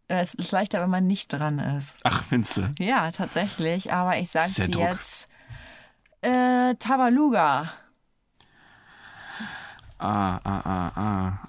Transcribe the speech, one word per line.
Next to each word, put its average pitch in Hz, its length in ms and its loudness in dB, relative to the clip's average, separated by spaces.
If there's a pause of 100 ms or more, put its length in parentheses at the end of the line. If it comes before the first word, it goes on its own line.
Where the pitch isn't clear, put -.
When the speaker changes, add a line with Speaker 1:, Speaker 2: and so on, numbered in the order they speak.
Speaker 1:
äh, 180 140 0
es 180 140 -2
ist - 180 -6
leichter, 190 280 0
wenn 180 80 0
man 185 160 2
nicht 190 280 0
dran 147 260 0
ist. 139 440 -4
Speaker 2:
Ach, - 200 0
findest 120 340 2
du? 101 220 0
Speaker 1:
Ja, 185 320 2
tatsächlich. 175 800 -2
Aber 180 260 2
ich 175 120 -4
sag 160 180 2
Speaker 2:
Sehr 190 200 0
Speaker 1:
dir 175 40 -2
Speaker 2:
Druck. 170 200 2
Speaker 1:
jetzt, - 360 -4 (960)
äh, 254 540 2
Tabaluga. 233 960 4 (2250)
Speaker 2:
Ah, 98 460 0
ah, 98 200 -2
ah, 90 320 -2
ah, 95 540 -2